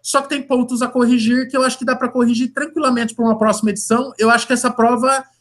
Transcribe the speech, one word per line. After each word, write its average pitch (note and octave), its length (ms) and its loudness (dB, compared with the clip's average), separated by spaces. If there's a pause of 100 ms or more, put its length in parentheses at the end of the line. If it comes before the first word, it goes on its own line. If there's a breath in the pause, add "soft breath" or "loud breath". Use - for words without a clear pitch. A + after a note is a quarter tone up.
só - 180 -2
que C#4 80 -4
tem C#4 140 -4
pontos B3 400 -2
a B3 60 0
corrigir, B3 600 2
que C4+ 80 -6
eu B3+ 60 2
acho B3+ 160 -2
que B3+ 80 -10
dá B3+ 100 0
pra B3 140 -4
corrigir A#3+ 420 0
tranquilamente C4 600 -2
pra A#3+ 100 -2
uma A3 140 2
próxima G#3+ 320 0
edição. A#3+ 480 -2
Eu A3+ 100 4
acho A#3 180 2
que - 60 -4
essa B3 180 0
prova B3 540 2 (160 soft breath)